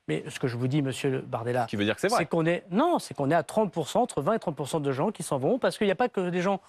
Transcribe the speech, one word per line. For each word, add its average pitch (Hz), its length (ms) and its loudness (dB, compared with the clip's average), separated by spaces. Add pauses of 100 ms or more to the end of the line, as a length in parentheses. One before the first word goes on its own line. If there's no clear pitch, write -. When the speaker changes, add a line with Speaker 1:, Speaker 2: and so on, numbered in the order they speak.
Speaker 1:
Mais 151 200 -2
ce - 120 -12
que 139 80 0
je 117 80 -4
vous 123 100 0
dis, 139 160 2
monsieur 131 380 -2
Bardella, 120 460 -2
Speaker 2:
Qui 113 100 -6
veut 104 80 2
dire 104 100 2
que - 60 -6
c'est 190 80 2
vrai. 220 120 2
Speaker 1:
c'est 160 60 0
qu'on 165 200 0
est, 175 240 0
non, 285 280 2
c'est - 160 -8
qu'on 139 160 0
est 160 40 4
à 170 100 4
trente 214 260 0
pour 156 180 -4
cent, 220 140 2
entre 190 200 -2
vingt 165 120 2
et 226 60 0
trente 156 160 -6
pour 139 120 -6
cent 160 120 -2
de 139 100 0
gens 143 220 0
qui - 100 -12
s'en 151 160 -2
vont, 165 220 2
parce 190 180 0
qu'il 214 80 2
n'y 190 60 4
a 180 40 0
pas 247 120 2
que 185 220 -2
des 180 100 0
gens 185 280 0